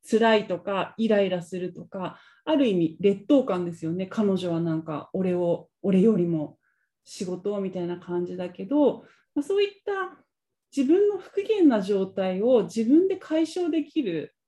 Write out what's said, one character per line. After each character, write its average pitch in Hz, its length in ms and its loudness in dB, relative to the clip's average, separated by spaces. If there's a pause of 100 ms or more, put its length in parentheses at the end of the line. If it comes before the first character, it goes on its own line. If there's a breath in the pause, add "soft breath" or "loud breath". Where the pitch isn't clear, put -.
辛 226 280 4
い 202 100 0
と 175 120 -4
か、 190 380 -6
イ 220 120 -2
ラ 208 120 4
イ 190 100 2
ラ 175 120 -4
す 180 160 -12
る 180 140 -8
と 170 120 -16
か、 185 340 -10 (260 loud breath)
あ 311 120 0
る 277 100 4
意 202 80 2
味 165 260 0
劣 196 260 0
等 277 180 4
感 180 200 -2
で 170 100 -6
す 165 100 -12
よ 160 80 -4
ね。 185 140 -6
彼 196 300 0
女 180 160 -4
は 165 80 -2
な 165 140 -2
ん 160 80 -4
か、 160 300 -10
俺 185 220 -2
を、 175 340 -2 (140)
俺 190 180 2
よ 214 160 4
り 175 100 2
も 160 320 -4 (460)
仕 - 220 -12
事 180 260 -6
を 202 80 -4
み 190 120 -6
た 180 80 -8
い 170 60 -6
な 175 120 -8
感 175 260 -6
じ 180 120 -10
だ 180 140 -8
け 190 140 -14
ど、 269 400 2 (300 loud breath)
ま 294 60 -2
あ、 - 20 -6
そ 392 160 -2
う 403 40 2
い 403 40 2
っ - 20 -8 (160)
た 381 340 -6 (560)
自 269 160 0
分 403 180 6
の 403 100 -2
不 - 160 -16
機 403 80 -2
嫌 415 220 2
な 226 180 6
状 190 240 0
態 190 360 -4
を 240 220 4
自 220 200 -4
分 320 240 4
で 370 80 0
解 320 300 -2
消 349 240 -4
で 302 140 -2
き 311 180 -4
る。 165 320 -6 (140)